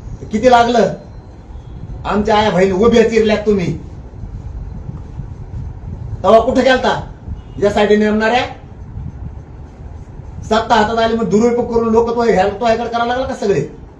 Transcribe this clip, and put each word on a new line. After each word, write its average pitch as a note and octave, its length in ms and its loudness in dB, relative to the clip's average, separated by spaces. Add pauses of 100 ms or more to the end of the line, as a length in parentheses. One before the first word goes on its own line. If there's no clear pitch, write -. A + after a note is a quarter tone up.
(320)
किती B3 200 4
लागलं? A#3 420 4 (1120)
आमच्या G#3 300 2
आया G#3+ 140 4
बहिणी F#3+ 220 4
उभ्या A3+ 380 6
चिरल्यात G#3+ 280 2
तुम्ही, F#3+ 420 0 (2500)
तवा G#3+ 160 8
कुठे A#3+ 220 2
गेलता? A3+ 500 2 (520)
यासाठी G#3 320 4
नेमणाऱ्या G#3+ 460 2 (2000)
सत्ता A3 320 0
हातात G#3+ 220 2
आली A3+ 180 2
मग A3 140 -2
दुरुपयोग A#3 440 2
करून A3+ 160 2
लोक A#3 260 2
तो A#3+ 60 0
ह्या, G3+ 280 4
तो A3 160 -4
ह्याकडे A3+ 240 0
करायला A#3 160 -2
लागला B3+ 220 -2
का B3+ 80 -6
सगळे? G3 260 0 (380)